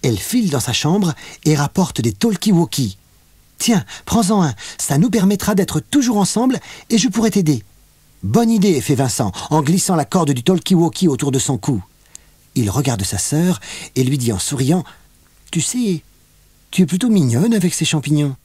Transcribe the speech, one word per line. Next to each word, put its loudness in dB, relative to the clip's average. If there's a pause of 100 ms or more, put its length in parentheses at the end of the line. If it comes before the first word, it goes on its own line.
Elle 0
file 0
dans 0
sa -4
chambre 0 (320)
et 4
rapporte 0
des 0
talkie-walkie. « 0 (640)
Tiens, 0 (200)
prends-en 2
un, 0 (240)
ça -2
nous 2
permettra 2
d'être 0
toujours 0
ensemble 0 (300)
et 2
je 2
pourrai 0
t'aider. » « 0 (600)
Bonne 2
idée », 4
fait 0
Vincent, -2 (200)
en 4
glissant 2
la 0
corde 0
du -2
talkie-walkie 2
autour 0
de 0
son -2
cou. -2 (720)
Il 0
regarde -2
sa -6
sœur 0 (360)
et 0
lui 0
dit -2
en -4
souriant, « -2 (680)
Tu -2
sais, -2 (720)
tu 0
es 4
plutôt -2
mignonne 2
avec 0
ces -2
champignons. » -2